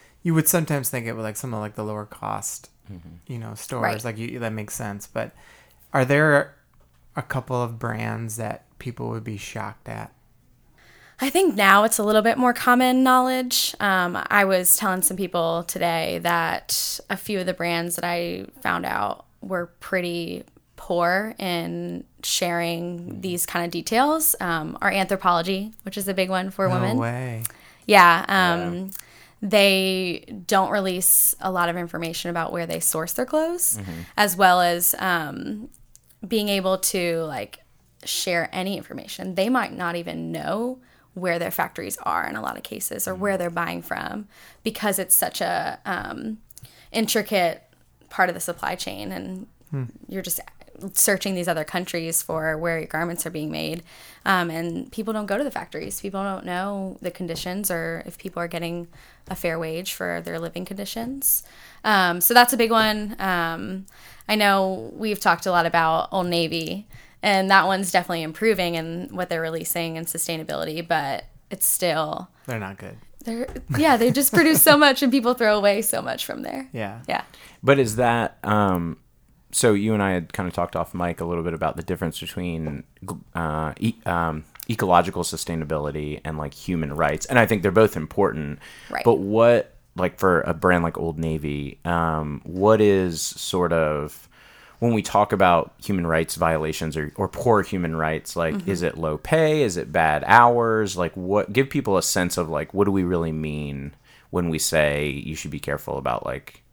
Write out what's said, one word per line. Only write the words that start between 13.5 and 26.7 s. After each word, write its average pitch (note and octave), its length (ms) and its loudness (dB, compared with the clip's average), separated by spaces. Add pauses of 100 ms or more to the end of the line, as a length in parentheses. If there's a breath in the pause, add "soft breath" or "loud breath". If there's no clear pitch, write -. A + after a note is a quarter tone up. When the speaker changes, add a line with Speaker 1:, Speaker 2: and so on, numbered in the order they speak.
Speaker 3:
Um, F#3 500 0
I G3+ 140 4
was F#3 320 4
telling F#3 260 0
some F#3+ 140 -2
people E3+ 480 -2
today E3+ 600 -2
that - 760 -2 (100)
a G3+ 60 -2
few G3 240 -6
of F#3 60 -4
the F#3 80 -2
brands E3+ 420 -4
that - 80 -6
I F3 440 -4 (140)
found F3 240 0
out - 400 -4 (160)
were F3+ 260 -6 (120)
pretty F3 640 -4 (320)
poor F3+ 640 0
in F3 640 -6 (180)
sharing E3+ 800 -2
Speaker 2:
Mm-hmm. F3+ 220 -12
Speaker 3:
these F3+ 240 -4
kind F3 180 -2
of E3+ 80 -4
details. C4+ 680 0
Um, E3 400 -2
our G3+ 100 2
Anthropologie, F#3+ 800 0 (120)
which G3 140 -10
is G3 120 -4
a G3 40 -2
big F#3 160 0
one F#3+ 200 -2
for F#3+ 180 -2
Speaker 1:
No F#3 80 2